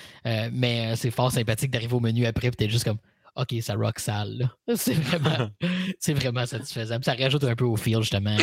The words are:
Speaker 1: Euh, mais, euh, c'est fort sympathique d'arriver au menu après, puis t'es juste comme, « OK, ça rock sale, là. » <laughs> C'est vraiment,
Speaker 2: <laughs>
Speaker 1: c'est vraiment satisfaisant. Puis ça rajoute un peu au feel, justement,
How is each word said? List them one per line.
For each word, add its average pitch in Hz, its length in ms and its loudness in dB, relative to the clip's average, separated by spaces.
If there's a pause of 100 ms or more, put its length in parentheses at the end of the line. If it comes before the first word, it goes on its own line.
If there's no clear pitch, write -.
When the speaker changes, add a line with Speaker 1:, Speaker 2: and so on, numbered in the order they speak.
(260)
Speaker 1:
Euh, 113 280 0
mais, 117 380 2
euh, 113 40 0
c'est 117 160 -2
fort 123 200 2
sympathique 120 400 0
d'arriver 117 220 0
au 123 60 4
menu 117 280 2
après, 113 220 0
puis 123 80 -6
t'es 107 120 2
juste 117 140 2
comme, « 107 140 0 (380)
OK, 123 260 -4
ça 107 120 -4
rock 110 260 0
sale, 104 380 -4
là. » 123 180 -2 (120)
<laughs> 233 80 2
C'est - 180 0
vraiment, 147 560 0 (120)
Speaker 2:
<laughs> 185 380 -2
Speaker 1:
c'est 160 140 0
vraiment 127 320 0
satisfaisant. 117 520 -6
Puis 127 80 -4
ça 135 100 2
rajoute 135 280 2
un 120 120 2
peu 123 100 0
au 117 100 2
feel, 113 260 2
justement, 104 420 0